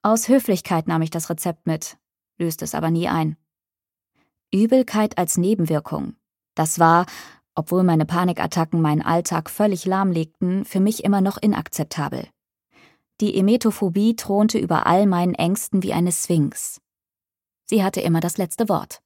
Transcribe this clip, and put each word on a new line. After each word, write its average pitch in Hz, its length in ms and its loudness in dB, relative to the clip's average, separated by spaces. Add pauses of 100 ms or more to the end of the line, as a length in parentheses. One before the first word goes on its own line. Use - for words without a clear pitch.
Aus 226 260 2
Höflichkeit 190 600 2
nahm 165 140 0
ich 160 80 -2
das 165 200 -6
Rezept 165 380 -4
mit, 156 300 -6 (400)
löste 165 280 -4
es 156 100 -8
aber 160 140 -2
nie 165 180 0
ein. 160 300 -2 (1120)
Übelkeit 214 680 2
als 175 200 0
Nebenwirkung. 160 760 -2 (400)
Das 160 240 -2
war, 170 260 6 (500)
obwohl 180 280 0
meine 165 220 4
Panikattacken 170 760 -2
meinen 151 200 2
Alltag 165 480 -2
völlig 208 360 -2
lahmlegten, 185 800 -2
für - 140 -4
mich 214 240 0
immer 202 180 2
noch 196 160 0
inakzeptabel. - 920 -4 (920)
Die 214 160 0
Emetophobie 214 800 2
thronte 214 420 0
über - 300 0
all 190 180 4
meinen 180 300 2
Ängsten 190 480 -2
wie 190 100 -4
eine 175 180 0
Sphinx. - 680 -2 (840)
Sie 214 180 2
hatte 190 180 -2
immer 165 200 2
das 170 160 -4
letzte 208 320 -4
Wort. - 360 -4